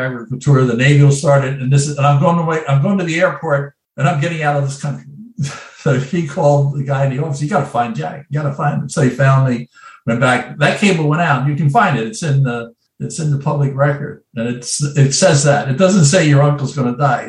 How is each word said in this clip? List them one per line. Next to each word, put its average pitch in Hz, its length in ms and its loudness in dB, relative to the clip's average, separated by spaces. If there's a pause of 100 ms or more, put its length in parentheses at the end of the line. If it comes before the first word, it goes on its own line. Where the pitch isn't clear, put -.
Agricultura. 131 640 0
The 113 100 0
Navy 143 260 4
will 139 100 6
start 139 320 2
it. 135 160 -6
And 127 120 0
this 143 160 2
is, 143 80 -6
and 139 100 0
I'm 143 140 4
going 170 180 2
away, 160 300 -2
I'm 139 140 2
going 196 160 0
to 180 60 -2
the 165 160 -2
airport, 160 540 -2 (220)
and 139 120 0
I'm 143 120 -2
getting 160 220 -4
out 147 140 -2
of 139 80 -2
this 135 160 -8
country." 139 260 -8 (320)
<laughs> 139 120 -4 (320)
So 131 160 0
he 165 300 -4
called 143 500 0
the 139 60 -6
guy 139 220 -2
in 127 100 -2
the 143 80 -4
office. 139 180 -6
"You 147 60 -4
gotta 147 180 -2
find 117 300 -4
Jack. 151 340 -10
You 143 100 -4
gotta 143 140 -4
find 143 280 -2
him." - 60 -8
So 156 140 -2
he 127 80 4
found 135 400 2
me, 117 180 -4 (380)
went 117 140 -2
back. 127 380 0
That 165 200 0
cable 165 300 2
went 156 140 0
out. 143 260 0
You 147 80 0
can 151 140 0
find 165 280 2
it. 113 80 -4
It's 110 160 -10
in 139 220 2
the, 120 280 -6 (280)
it's 127 180 -10
in 156 140 -2
the 135 60 -2
public 143 360 -2
record. - 480 -2 (140)
And 113 100 -4
it's, - 340 -8
it 139 320 2
says 170 300 2
that. 143 260 0
It 135 100 -2
doesn't 185 260 4
say 160 240 4
your 143 140 6
uncle's 143 340 0
gonna 123 200 -2
die. 123 320 0